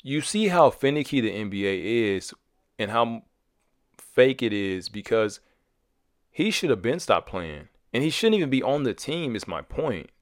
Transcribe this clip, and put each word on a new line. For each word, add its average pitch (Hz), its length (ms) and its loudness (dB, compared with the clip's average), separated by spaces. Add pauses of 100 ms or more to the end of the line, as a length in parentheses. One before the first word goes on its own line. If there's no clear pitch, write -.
you 143 180 -4
see 208 280 0
how 175 200 8
finicky 139 540 2
the 107 100 0
N 104 160 -6
B 98 180 -2
A 98 480 0
is - 200 -6 (440)
and 104 120 -4
how 117 320 0 (760)
fake 127 440 2
it 110 100 0
is, 95 380 -4
because 107 500 0 (920)
he 202 200 -2
should 190 180 -2
have 101 140 0
been 143 180 -2
stopped - 280 0
playing. 78 400 -10 (260)
And 123 80 0
he 160 80 0
shouldn't 220 260 2
even 156 140 0
be 131 120 2
on 139 200 0
the 120 100 -2
team 151 420 -6
is 98 140 -8
my 82 140 -8
point. 127 480 -6 (120)